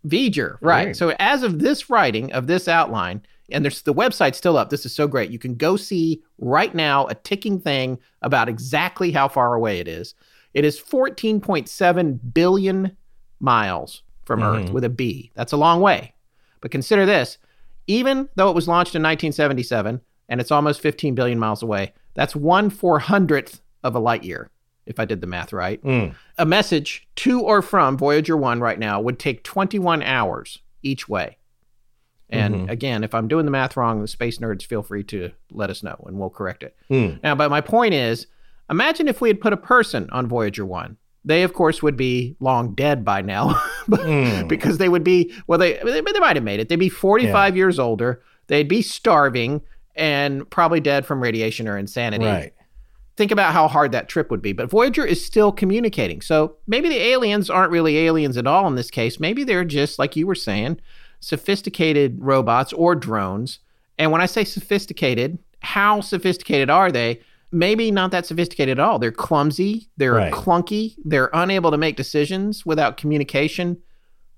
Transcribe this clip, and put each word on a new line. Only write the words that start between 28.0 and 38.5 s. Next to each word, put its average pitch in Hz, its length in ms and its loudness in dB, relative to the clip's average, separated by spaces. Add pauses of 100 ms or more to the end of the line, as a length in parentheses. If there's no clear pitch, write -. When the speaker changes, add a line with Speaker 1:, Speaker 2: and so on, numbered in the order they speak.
Speaker 1:
one 123 240 0
right 113 180 0
now 104 220 -2
would 120 180 -4
take - 260 -6
twenty-one 190 580 -2
hours 113 560 -2 (240)
each 135 260 -6
way. 95 300 -6 (920)
And 107 260 0
Speaker 2:
Mm-hmm. 92 160 -4
Speaker 1:
again, 117 340 -4
if 107 100 -8
I'm 113 140 -2
doing 156 160 2
the 147 60 -2
math 135 260 -2
wrong, 113 240 0
the 107 80 -6
space 117 300 -6
nerds, 107 260 -6
feel 110 180 -6
free 104 220 -8
to 98 260 -10 (200)
let - 200 -6
us - 120 -10
know - 140 -10 (100)
and 92 120 -10
we'll 95 120 -6
correct 92 320 -10
it. 62 140 -18 (140)
Speaker 2:
Mm. 107 320 0
Speaker 1:
Now, 147 120 0
but 147 160 2
my 143 100 2
point 220 340 0
is, 117 320 -2 (420)